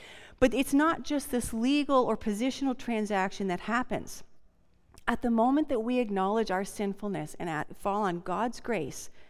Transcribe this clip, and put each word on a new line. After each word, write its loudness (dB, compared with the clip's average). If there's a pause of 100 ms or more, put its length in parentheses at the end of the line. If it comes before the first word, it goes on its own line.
(400)
But 6
it's 0
not 4
just -2
this -2
legal 4
or 2
positional 0
transaction 0
that 0
happens. -4 (840)
At 2
the 0
moment 4
that 0
we 0
acknowledge 2
our 0
sinfulness -4
and -4
at, -4
fall 0
on 0
God's -4
grace -6 (180)